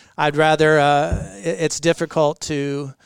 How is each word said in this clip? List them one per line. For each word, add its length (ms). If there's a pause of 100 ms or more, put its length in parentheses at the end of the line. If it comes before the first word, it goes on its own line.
(160)
I'd 200
rather, 420
uh, 600
it, 240
it's 180
difficult 640
to, 520 (120)